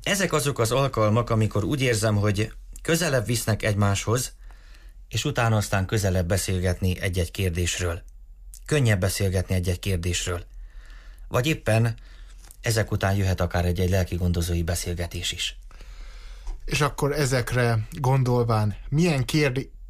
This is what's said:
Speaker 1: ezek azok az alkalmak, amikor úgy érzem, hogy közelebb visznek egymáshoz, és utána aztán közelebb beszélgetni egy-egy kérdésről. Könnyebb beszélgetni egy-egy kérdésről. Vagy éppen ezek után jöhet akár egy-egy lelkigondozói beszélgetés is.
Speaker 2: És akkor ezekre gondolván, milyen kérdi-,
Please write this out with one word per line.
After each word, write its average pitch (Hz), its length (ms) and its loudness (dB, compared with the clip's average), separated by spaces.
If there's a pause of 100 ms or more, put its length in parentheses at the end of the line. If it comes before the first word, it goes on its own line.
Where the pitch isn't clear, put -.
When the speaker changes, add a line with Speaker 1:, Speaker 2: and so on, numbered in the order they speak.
Speaker 1:
ezek 190 300 -2
azok 139 260 0
az 113 120 2
alkalmak, 117 580 2
amikor 110 340 2
úgy 107 180 0
érzem, 110 340 2
hogy 104 380 0 (280)
közelebb 151 440 0
visznek 110 380 -2
egymáshoz, 104 680 0 (760)
és - 160 -2
utána 117 320 2
aztán 101 280 0
közelebb 92 420 2
beszélgetni 92 720 0
egy-egy 90 320 -2
kérdésről. 87 680 -2 (640)
Könnyebb 120 340 6
beszélgetni 92 560 2
egy-egy 90 240 0
kérdésről. 87 680 -2 (840)
Vagy 123 200 0
éppen 113 480 2 (680)
ezek 110 300 0
után 98 240 2
jöhet 92 260 2
akár 87 240 0
egy-egy 87 240 2
lelkigondozói 87 720 0
beszélgetés 87 680 -4
is. - 260 -6 (1080)
Speaker 2:
És 135 160 -2
akkor 143 300 0
ezekre 120 800 2
gondolván, 123 840 2 (140)
milyen 147 360 2
kérdi-, 139 460 0 (180)